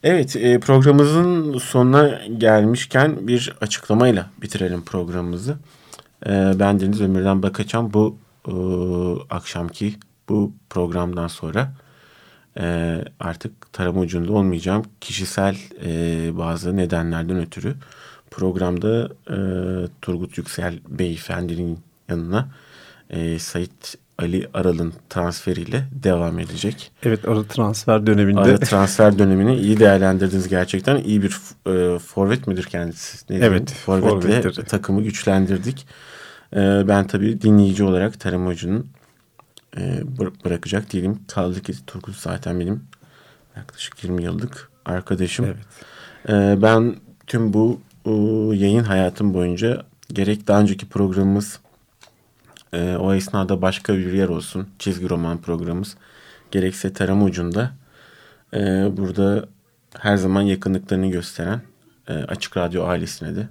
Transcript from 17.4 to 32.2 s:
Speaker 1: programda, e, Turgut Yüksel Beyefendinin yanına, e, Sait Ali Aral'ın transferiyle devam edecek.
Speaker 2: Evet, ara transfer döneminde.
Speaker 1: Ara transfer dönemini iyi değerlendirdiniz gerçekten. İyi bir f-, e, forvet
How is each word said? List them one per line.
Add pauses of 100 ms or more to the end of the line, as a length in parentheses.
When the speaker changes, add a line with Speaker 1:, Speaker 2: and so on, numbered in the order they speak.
Speaker 1:
programda, (220)
e, (680)
Turgut
Yüksel (100)
Beyefendinin (300)
yanına, (640)
e,
Sait (200)
Ali
Aral'ın (180)
transferiyle
devam
edecek. (100)
Speaker 2:
Evet,
ara
transfer
döneminde.
Speaker 1:
Ara
transfer
dönemini
iyi
değerlendirdiniz
gerçekten.
İyi
bir
f-,
e,
forvet